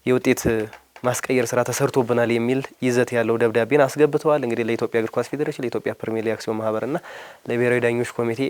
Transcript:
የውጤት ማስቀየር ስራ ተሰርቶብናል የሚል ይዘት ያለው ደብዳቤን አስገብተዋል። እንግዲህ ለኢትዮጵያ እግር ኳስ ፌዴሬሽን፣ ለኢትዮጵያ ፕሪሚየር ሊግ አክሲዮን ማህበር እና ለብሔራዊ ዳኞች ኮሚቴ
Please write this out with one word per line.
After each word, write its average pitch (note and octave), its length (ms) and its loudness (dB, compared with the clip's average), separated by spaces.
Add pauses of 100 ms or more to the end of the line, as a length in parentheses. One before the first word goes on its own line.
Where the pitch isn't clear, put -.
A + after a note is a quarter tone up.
የውጤት B2+ 360 2 (640)
ማስቀየር B2 420 0
ስራ B2 180 0
ተሰርቶብናል A#2+ 680 0
የሚል A#2+ 280 2 (220)
ይዘት B2 300 2
ያለው A#2 260 2
ደብዳቤን A#2 440 2
አስገብተዋል። D3 600 2
እንግዲህ A#2 240 -2
ለኢትዮጵያ A#2 320 -2
እግር A2+ 140 -2
ኳስ - 160 -2
ፌዴሬሽን፣ D3 340 -6
ለኢትዮጵያ A2 320 -4
ፕሪሚየር A2+ 320 -4
ሊግ A2+ 80 0
አክሲዮን A2 240 -4
ማህበር A2 260 -2
እና C3+ 140 -2 (480)
ለብሔራዊ A#2+ 360 0
ዳኞች A#2+ 300 0
ኮሚቴ A#2 280 -2 (100)